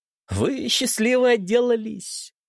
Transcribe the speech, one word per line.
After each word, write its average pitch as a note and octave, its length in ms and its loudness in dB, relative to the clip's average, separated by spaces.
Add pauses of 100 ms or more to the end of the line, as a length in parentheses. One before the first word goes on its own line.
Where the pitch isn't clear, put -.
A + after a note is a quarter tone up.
(300)
«Вы A#3+ 400 -2
счастливо B3 600 2
отделались», A3+ 1000 -2 (160)